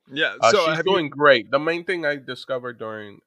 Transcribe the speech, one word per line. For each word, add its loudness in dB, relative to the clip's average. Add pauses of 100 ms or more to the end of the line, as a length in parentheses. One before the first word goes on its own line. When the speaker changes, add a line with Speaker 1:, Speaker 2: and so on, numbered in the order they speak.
(120)
Speaker 1:
Yeah, -4
Speaker 2:
Uh, 6
Speaker 1:
so 4
Speaker 2:
she's 0
Speaker 1:
have -2
you 2
Speaker 2:
doing 0
great. 4
The 0
main -2
thing -4
I -2
discovered -10
during, -12